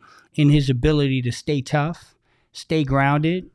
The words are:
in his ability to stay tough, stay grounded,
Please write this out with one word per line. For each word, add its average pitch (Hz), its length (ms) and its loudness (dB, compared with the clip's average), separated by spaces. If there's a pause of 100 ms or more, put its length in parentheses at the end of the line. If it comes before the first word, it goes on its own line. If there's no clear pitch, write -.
(360)
in 147 160 4
his 143 180 2
ability 135 540 0
to 123 80 -4
stay 147 320 -4
tough, 151 540 -6 (360)
stay - 300 -4
grounded, 147 720 0